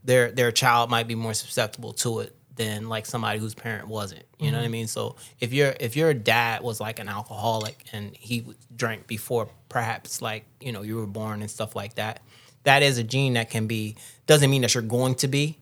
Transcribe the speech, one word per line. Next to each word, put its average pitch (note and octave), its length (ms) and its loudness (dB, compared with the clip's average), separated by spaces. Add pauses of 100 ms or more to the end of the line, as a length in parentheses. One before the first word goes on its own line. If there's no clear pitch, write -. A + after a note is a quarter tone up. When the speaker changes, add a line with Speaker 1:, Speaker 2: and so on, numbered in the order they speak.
Speaker 1:
their, B2 280 4
their A#2+ 200 2
child A#2+ 380 4
might A#2 180 2
be A#2 80 -4
more A2+ 180 -4
susceptible A2 600 -4
to A2+ 260 -2
it G#2+ 160 -10 (200)
than, G#2+ 340 -4
like, A2 180 -6
somebody G#2+ 320 -4
whose A2 160 -6
parent A2 320 -8
wasn't. G#2 360 -8 (140)
You D3 140 0
know C#3+ 60 0
what C#3 60 -2
I - 20 -2
Speaker 2:
Mm-hmm. A#2 80 -2
Speaker 1:
mean? A2+ 140 -4
So A2+ 280 -6 (240)
if A#2+ 140 -2
your, C#3 260 6
if A#2+ 160 -4
your D#3 180 4
dad A#2 480 2
was, A2+ 200 -6
like, A2 180 -8
an G#2 100 -10
alcoholic G#2+ 840 -4
and G#2 220 -10
he A#2 260 -6
w-, A#2+ 160 -16 (180)
drank A2+ 320 -4
before A2+ 400 -2 (220)
perhaps, A2+ 520 -4
like, A2 240 -6 (140)
you C3 140 -8
know, G2+ 100 -8
you A2 140 -6
were A2 100 -4
born G#2+ 340 -6
and G#2 80 -8
stuff - 260 -6
like G2+ 200 -8
that, G#2+ 260 -6 (420)
that C#3+ 200 8
is C#3 140 4
a A#2+ 60 0
gene C3 300 0
that A2+ 160 0
can A2+ 160 0
be, A2 300 -4 (320)
doesn't C#3+ 240 8
mean C#3 100 4
that A#2+ 140 2
you're A#2+ 80 -2
going B2 320 2
to C#3+ 120 0
be C#3+ 340 0